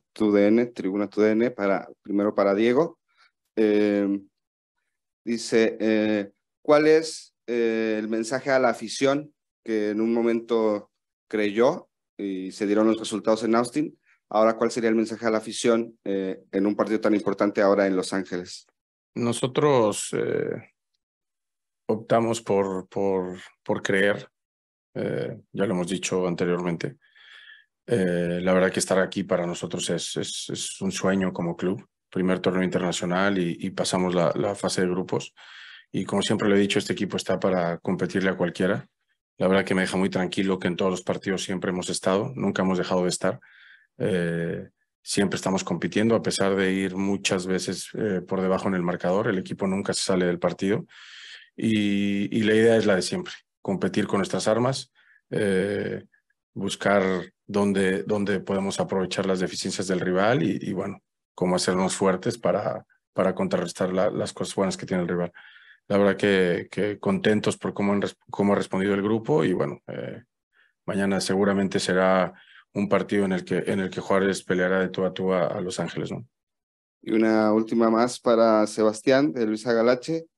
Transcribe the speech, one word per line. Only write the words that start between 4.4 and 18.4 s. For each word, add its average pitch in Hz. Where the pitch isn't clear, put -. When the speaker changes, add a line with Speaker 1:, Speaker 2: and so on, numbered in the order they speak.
Speaker 1:
dice, 113
eh, 107
"¿cuál 151
es, 160
eh, 113
el 107
mensaje 123
a 131
la 127
afición 135
que 107
en 107
un 113
momento 113
creyó 110
y 92
se 104
dieron 104
los 110
resultados 110
en 113
Austin? 123
Ahora, 110
¿cuál 117
sería 113
el 110
mensaje 110
a 113
la 110
afición, 117
eh, 95
en 98
un 107
partido 107
tan 107
importante 101
ahora 101
en 95
Los 90
Ángeles?" 90